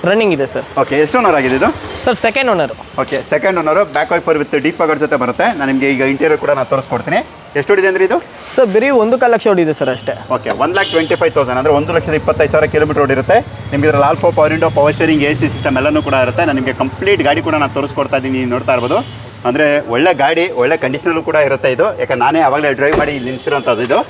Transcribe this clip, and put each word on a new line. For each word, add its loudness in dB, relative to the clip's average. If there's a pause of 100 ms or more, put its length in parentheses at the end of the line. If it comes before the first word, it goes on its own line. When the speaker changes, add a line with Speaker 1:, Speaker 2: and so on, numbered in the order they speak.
Speaker 1:
ರನ್ನಿಂಗ್ 2
ಇದೆ -2
ಸರ್. -6 (180)
Speaker 2:
ಓಕೆ, -2
ಎಷ್ಟು 0
ಓನರ್ 2
ಆಗಿದೆ 0
ಇದು? 2 (360)
Speaker 1:
ಸರ್, 0
ಸೆಕೆಂಡ್ 0
ಓನರ್. 0 (300)
Speaker 2:
ಓಕೆ, -4 (140)
ಸೆಕೆಂಡ್ 0
ಓನರ್. 0 (160)
ಬ್ಯಾಕ್ -2
ವೈಫರ್ 0
with -4 (120)
defogger 0
ಜೊತೆ 0
ಬರುತ್ತೆ. -2 (100)
ನಾನು -4
ನಿಮಗೆ 0
ಈಗ 0
ಇಂಟೀರಿಯರ್ 0
ಕೂಡ 0
ನಾನು -4
ತೋರಿಸ್ಕೊಡ್ತೀನಿ. -2 (400)
ಎಷ್ಟು -4
ಹೊಡಿದೆ 4
ಅಂದ್ರೆ 2
ಇದು? 0 (380)
Speaker 1:
ಸರ್, 4
ಬರೀ 4 (140)
ಒಂದು 2
ಕಾಲು 4
ಲಕ್ಷ 0
ಹೊಡಿದೆ 2
ಸರ್ 0
ಅಷ್ಟೇ. -6 (220)
Speaker 2:
ಓಕೆ, -6 (140)
ಒನ್ 0
ಲ್ಯಾಕ್ -2
ಟ್ವೆಂಟಿ 0
ಫೈವ್ 2
ತೌಸಂಡ್ 0
ಅಂದರೆ 4
ಒಂದು -2
ಲಕ್ಷದ 0
ಇಪ್ಪತ್ತೈದು 0
ಸಾವಿರ 4
ಕಿಲೋಮೀಟರ್ 2
ಓಡಿರುತ್ತೆ. 2 (360)
ನಿಮಗೆ 2
ಇದ್ರಲ್ಲಿ 4
Alpha 2
Power 4
Window, 0
ಪವರ್ 2
ಸ್ಟೇರಿಂಗ್, 2
ಎ 0
ಸಿ 0
ಸಿಸ್ಟಮ್ -2
ಎಲ್ಲನೂ 0
ಕೂಡ 0 (100)
ಇರುತ್ತೆ. 0
ನಾನು -2
ನಿಮಗೆ -4
ಕಂಪ್ಲೀಟ್ 0
ಗಾಡಿ 0
ಕೂಡ 0 (100)
ನಾನು -6
ತೋರಿಸ್ಕೊಡ್ತಾ -2
ಇದ್ದೀನಿ, -2
ನೀವು -2
ನೋಡ್ತಾ 0
ಇರ್ಬೋದು. 0 (520)
ಅಂದರೆ 2 (300)
ಒಳ್ಳೆ 4 (100)
ಗಾಡಿ, 2 (160)
ಒಳ್ಳೆ 2 (100)
ಕಂಡೀಷನಲ್ಲಿ -2
ಕೂಡ 0 (140)
ಇರುತ್ತೆ 0
ಇದು. 2 (140)
ಯಾಕಂದ್ರೆ 0
ನಾನೇ 2
ಆವಾಗಲೇ 0
ಡ್ರೈವ್ 2
ಮಾಡಿ -4
ಇಲ್ಲಿ -6
ನಿಲ್ಸಿರೋಂಥದ್ದು -2
ಇದು. 2